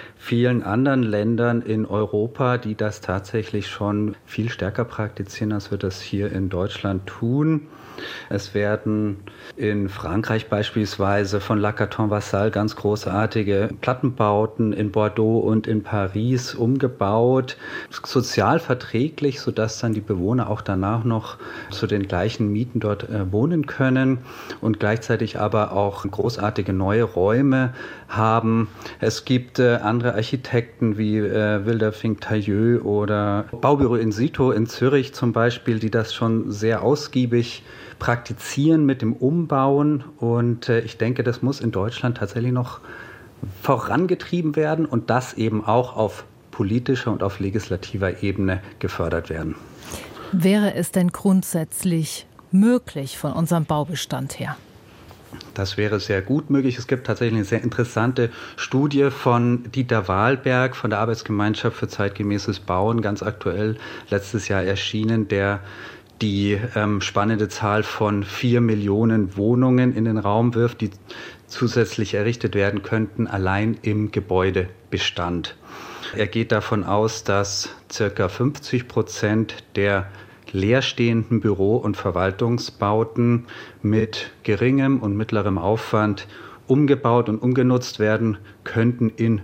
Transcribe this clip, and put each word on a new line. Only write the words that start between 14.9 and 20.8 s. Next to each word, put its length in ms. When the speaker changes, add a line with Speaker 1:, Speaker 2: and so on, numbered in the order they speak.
Speaker 1:
Bordeaux 480
und 300
in 160
Paris 680
umgebaut, 1040
sozial 540
verträglich, 800
sodass 380
dann 160
die 60
Bewohner 500
auch 100
danach 440